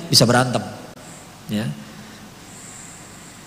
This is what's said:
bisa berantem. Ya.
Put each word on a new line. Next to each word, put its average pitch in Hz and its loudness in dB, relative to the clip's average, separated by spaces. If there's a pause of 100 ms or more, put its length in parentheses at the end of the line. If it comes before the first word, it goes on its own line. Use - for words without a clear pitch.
bisa - 8
berantem. 123 6 (880)
Ya. 107 0 (1800)